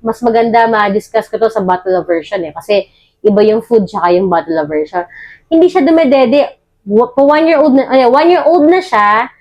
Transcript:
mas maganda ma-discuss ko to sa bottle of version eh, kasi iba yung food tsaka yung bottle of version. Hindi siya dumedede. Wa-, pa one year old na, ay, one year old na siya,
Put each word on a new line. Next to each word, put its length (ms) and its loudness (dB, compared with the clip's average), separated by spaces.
mas 160 -6
maganda 480 0
ma-discuss 640 -4
ko 80 -6
to 160 0
sa 80 -4
bottle 320 -2
of 160 -4
version 320 -6
eh, 80 -10
kasi 400 -4
iba 240 0
yung 160 0
food 240 0
tsaka 320 -2
yung 80 0
bottle 320 -4
of 80 -4
version. 400 -6
Hindi 240 2
siya 160 0
dumedede. 720 0
Wa-, 240 0
pa 80 0
one 240 2
year 160 2
old 160 2
na, 80 0
ay, 240 2
one 240 2
year 80 0
old 240 2
na 160 2
siya, 480 0